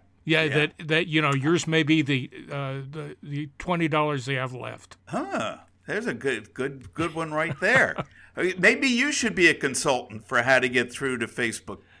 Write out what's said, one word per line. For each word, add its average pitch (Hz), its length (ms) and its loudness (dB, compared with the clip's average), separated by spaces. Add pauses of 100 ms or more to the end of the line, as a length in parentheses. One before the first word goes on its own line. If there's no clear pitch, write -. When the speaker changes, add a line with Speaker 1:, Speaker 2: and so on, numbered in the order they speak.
(260)
Speaker 1:
Yeah, 156 180 2
Speaker 2:
Yeah. 147 120 0
Speaker 1:
that, 156 320 -2
that, 156 200 0
you 156 140 0
know, 143 120 2
yours 147 340 2
may 160 160 2
be 156 180 4
the, 135 280 0 (220)
uh, 139 220 -6 (160)
the, 147 340 -12
the 147 340 -8
twenty 170 300 0
dollars 151 380 2
they 135 100 -2
have 127 180 -4
left. 117 440 -12 (100)
Speaker 2:
Huh. 240 500 -4 (300)
There's 202 180 -4
a 185 80 -4
good, 113 400 -4
good, 131 400 -8
good 156 220 -2
one 160 180 -4
right 156 260 -2
there. 196 360 2 (220)
Speaker 1:
<laughs> - 200 -20
Speaker 2:
I 139 60 0
mean, 180 160 0
maybe 247 280 6
you 254 240 2
should 226 240 0
be 175 120 6
a 151 60 6
consultant 127 720 -2
for 123 180 0
how 131 160 6
to 127 100 2
get 123 240 0
through 131 240 -4
to 113 100 -2
Facebook, 107 520 -6 (200)